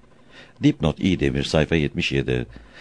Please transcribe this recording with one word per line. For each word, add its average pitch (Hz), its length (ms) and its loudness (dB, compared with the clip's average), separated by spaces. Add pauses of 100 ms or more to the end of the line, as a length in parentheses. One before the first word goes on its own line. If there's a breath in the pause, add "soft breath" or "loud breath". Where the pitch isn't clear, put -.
(640 soft breath)
Dipnot 107 360 0
İdemir, 71 440 2
sayfa 78 320 2
yetmiş 69 360 0
yedi. 64 340 -2 (360 loud breath)